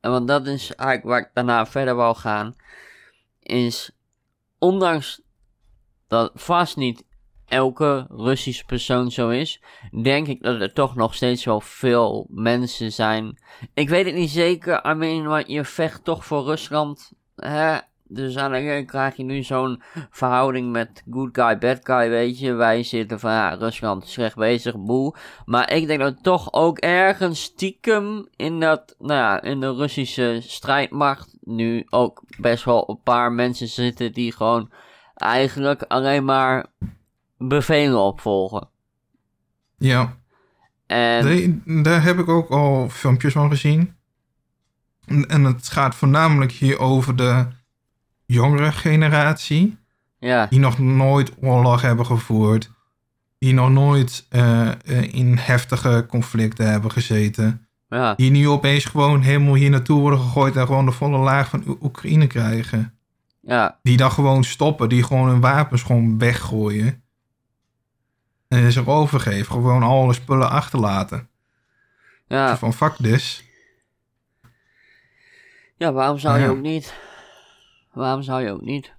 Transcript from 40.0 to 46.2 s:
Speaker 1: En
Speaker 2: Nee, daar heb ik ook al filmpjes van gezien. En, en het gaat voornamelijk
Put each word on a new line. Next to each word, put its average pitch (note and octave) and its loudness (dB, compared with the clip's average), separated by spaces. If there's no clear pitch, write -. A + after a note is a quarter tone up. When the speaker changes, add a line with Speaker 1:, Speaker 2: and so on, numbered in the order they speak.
Speaker 1:
En A#2 2
Speaker 2:
Nee, F3 2
daar D#3+ 4
heb F3+ 2
ik E3+ -2
ook E3 2
al C#3 2
filmpjes B2+ 0
van D3 2
gezien. D3+ 0
En, C#3+ 0
en D3 4
het B2+ -2
gaat C3+ 0
voornamelijk C#3+ 2